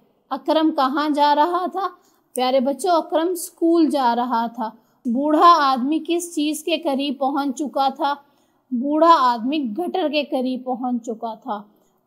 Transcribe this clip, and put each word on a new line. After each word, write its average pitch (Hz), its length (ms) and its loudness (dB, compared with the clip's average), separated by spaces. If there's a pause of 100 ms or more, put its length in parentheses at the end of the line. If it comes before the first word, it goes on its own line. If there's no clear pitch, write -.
(320)
अकरम 311 400 0
कहाँ 294 380 0
जा 294 240 4
रहा 349 340 2
था? 381 200 -4 (480)
प्यारे 254 240 2
बच्चों, 277 320 0
अकरम 330 420 0
स्कूल 330 560 2
जा 254 240 2
रहा 240 340 -2
था। 226 300 -10 (300)
बूढ़ा 302 400 4
आदमी 285 520 4
किस 339 360 -6
चीज़ 302 260 -4
के 330 160 -2
करीब 285 420 -4
पहुंच 277 340 -2
चुका 277 360 -2
था? 285 360 -4 (480)
बूढ़ा 285 340 0
आदमी 262 520 2
गटर 320 500 -4
के 294 140 -2
करीब 254 420 -4
पहुंच 247 360 -6
चुका 226 340 -10
था। 214 360 -12 (360)